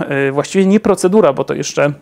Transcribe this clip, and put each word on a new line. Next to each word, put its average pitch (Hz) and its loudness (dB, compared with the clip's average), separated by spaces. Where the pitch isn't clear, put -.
e, 139 -2
właściwie 190 0
nie 208 4
procedura, 185 2
bo 143 -2
to 143 -4
jeszcze 147 -2